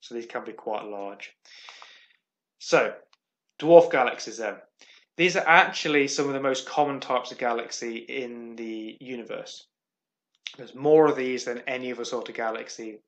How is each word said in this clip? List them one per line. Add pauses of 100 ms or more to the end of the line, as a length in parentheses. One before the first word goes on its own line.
so
these
can
be
quite
large. (1300)
So, (680)
dwarf
galaxies
then. (600)
These
are
actually
some
of
the
most
common
types
of
galaxy
in
the
universe. (880)
There's
more
of
these
than
any
other
sort
of
galaxy